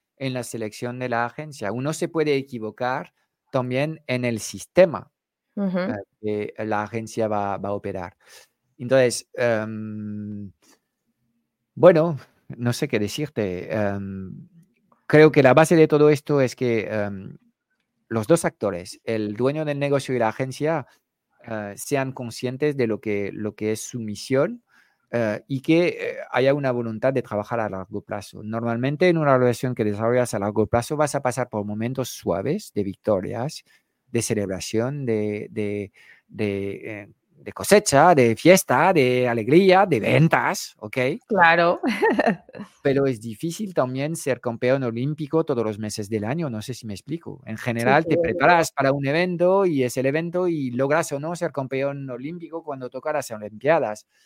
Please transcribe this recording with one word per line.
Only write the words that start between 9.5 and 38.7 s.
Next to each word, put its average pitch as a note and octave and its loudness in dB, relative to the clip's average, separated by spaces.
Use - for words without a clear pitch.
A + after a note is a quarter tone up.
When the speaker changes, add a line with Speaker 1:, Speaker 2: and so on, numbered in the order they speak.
Speaker 1:
bueno, E3 6
no A#2+ -4
sé C#3+ -4
qué A#2 0
decirte. G#2 -4
Em, G2 -6
creo D#3 10
que D3 6
la B2+ 10
base D#3+ 6
de D#3 8
todo D3+ 6
esto C#3+ 2
es B2+ 0
que, A#2 -2
em, G#2 -6
los A2+ -2
dos E3 4
actores, G2 -4
el G#2+ -2
dueño C#3 0
del D3 -4
negocio C#3+ 0
y B2+ 0
la A2 2
agencia, C3+ -4
eh, G#2 -8
sean C3+ -4
conscientes C3 -4
de B2 0
lo G#2+ -2
que, G2+ -4
lo G#2 -8
que G#2+ -4
es A2 -6
su - -10
misión, C3 -2
eh, A2+ -2
y C3+ -4
que, E3 4
eh, - -6
haya C3 4
una C#3 -2
voluntad A#2+ -2
de B2+ -2
trabajar G#2+ -4
a G#2+ -2
largo F#2+ -10
plazo. G2+ -12
Normalmente, A#2 -2
en E3+ 4
una C#3 4
relación B2 0
que A2+ -2
desarrollas A2+ 0
a G#2+ -2
largo G#2 0
plazo, A#2+ -2
vas D3 0
a C3+ -2
pasar B2 -4
por G#2 -4
momentos A2+ -6
suaves G#2+ -4
de G#2 -2
victorias, G2 -4
de A#2+ -2
celebración, A2 -4
de, G#2+ -2
de, G#2 -6
de, G2+ -6
eh, G#2 -20
de - -16
cosecha, E3+ 6
de A#2+ 6
fiesta, E3 4